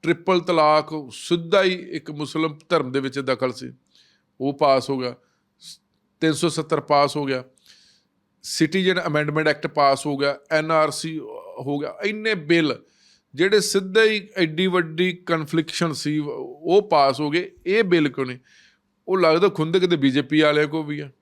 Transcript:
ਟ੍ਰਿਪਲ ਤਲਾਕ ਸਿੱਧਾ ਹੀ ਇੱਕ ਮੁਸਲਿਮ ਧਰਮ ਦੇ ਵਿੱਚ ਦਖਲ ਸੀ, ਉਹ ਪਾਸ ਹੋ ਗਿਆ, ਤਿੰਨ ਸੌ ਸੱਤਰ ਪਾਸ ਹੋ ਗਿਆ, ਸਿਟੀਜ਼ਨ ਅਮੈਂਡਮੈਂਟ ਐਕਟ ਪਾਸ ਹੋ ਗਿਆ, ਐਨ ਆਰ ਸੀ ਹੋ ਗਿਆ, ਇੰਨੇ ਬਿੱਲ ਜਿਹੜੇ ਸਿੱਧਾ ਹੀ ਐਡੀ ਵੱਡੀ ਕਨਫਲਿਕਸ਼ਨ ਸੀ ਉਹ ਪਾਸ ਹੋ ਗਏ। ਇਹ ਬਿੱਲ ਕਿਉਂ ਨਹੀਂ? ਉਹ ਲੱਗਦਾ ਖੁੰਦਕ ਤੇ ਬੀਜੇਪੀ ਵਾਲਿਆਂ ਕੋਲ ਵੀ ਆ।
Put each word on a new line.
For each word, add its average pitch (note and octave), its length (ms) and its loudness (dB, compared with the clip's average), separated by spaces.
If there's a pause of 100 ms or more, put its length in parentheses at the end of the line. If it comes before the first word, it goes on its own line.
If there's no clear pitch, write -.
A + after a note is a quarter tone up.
ਟ੍ਰਿਪਲ E3+ 380 0
ਤਲਾਕ D#3 500 2 (220)
ਸਿੱਧਾ F3 520 0
ਹੀ F#3 80 2
ਇੱਕ F3+ 400 -10
ਮੁਸਲਿਮ D3+ 460 -4 (120)
ਧਰਮ C#3+ 220 0
ਦੇ C3+ 80 0
ਵਿੱਚ C3+ 200 -6
ਦਖਲ C3 340 -2
ਸੀ, B2+ 180 -14 (680)
ਉਹ C#3 120 -2
ਪਾਸ C#3 360 2
ਹੋ C3+ 80 -2
ਗਿਆ, B2 180 -6 (1040)
ਤਿੰਨ D#3+ 140 2
ਸੌ D#3+ 160 0
ਸੱਤਰ D3+ 320 -4
ਪਾਸ C#3+ 360 2
ਹੋ C#3+ 80 -4
ਗਿਆ, C3 180 -4 (1000)
ਸਿਟੀਜ਼ਨ F#3 640 0
ਅਮੈਂਡਮੈਂਟ D3+ 400 0
ਐਕਟ D3+ 200 0
ਪਾਸ C#3 380 2
ਹੋ C#3+ 120 -4
ਗਿਆ, C#3+ 220 -2 (120)
ਐਨ D#3 200 0
ਆਰ D#3 200 4
ਸੀ D#3+ 280 -8 (400)
ਹੋ C#3 180 -4
ਗਿਆ, C#3+ 260 -6
ਇੰਨੇ G#3+ 320 -2
ਬਿੱਲ D#3 480 0 (520)
ਜਿਹੜੇ G3 240 4
ਸਿੱਧਾ F#3+ 440 0
ਹੀ G#3+ 240 2 (100)
ਐਡੀ E3+ 300 0
ਵੱਡੀ F3+ 440 0
ਕਨਫਲਿਕਸ਼ਨ E3 800 -2
ਸੀ D3+ 260 -4
ਉਹ D3 720 0
ਪਾਸ C#3 280 4
ਹੋ D3 100 -2
ਗਏ। E3+ 220 -4 (140)
ਇਹ G#3 180 2
ਬਿੱਲ E3+ 260 4
ਕਿਉਂ C3 160 -6
ਨਹੀਂ? B2+ 120 -10 (720)
ਉਹ F#3+ 100 0
ਲੱਗਦਾ E3+ 300 4
ਖੁੰਦਕ F3 420 0
ਤੇ E3+ 60 4
ਬੀਜੇਪੀ C#3 460 2
ਵਾਲਿਆਂ D3+ 260 4
ਕੋਲ D#3 180 -6
ਵੀ D3 140 -8
ਆ। C#3+ 100 -14 (120)